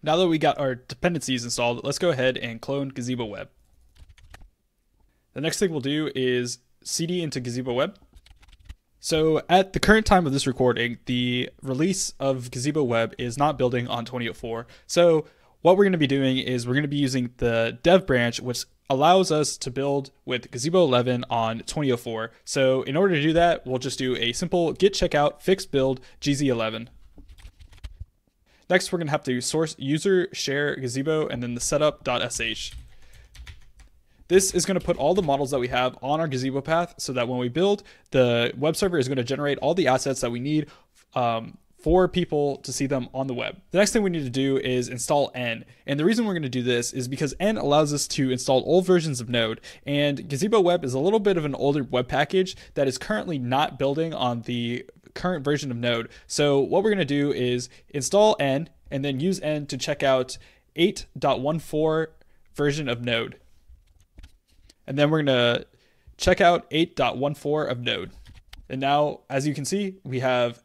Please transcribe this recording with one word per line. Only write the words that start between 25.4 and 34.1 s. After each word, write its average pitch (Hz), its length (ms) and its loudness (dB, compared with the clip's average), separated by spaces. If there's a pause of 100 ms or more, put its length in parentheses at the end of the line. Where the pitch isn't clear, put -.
fix 190 240 2
build 135 340 0 (220)
G 143 120 0
Z 139 140 0
eleven. 113 440 -2 (1800)
Next, 180 220 2
we're 175 80 -2
gonna 156 120 -4
have 151 120 -2
to 123 160 -2
source 156 400 -2
user 160 540 0
share 143 420 -2
Gazebo 135 540 -2
and 120 120 -8
then 120 140 -6
the 120 60 -8
setup 147 420 0
dot 123 180 -2
S 120 200 -6
H. 113 320 -6 (1500)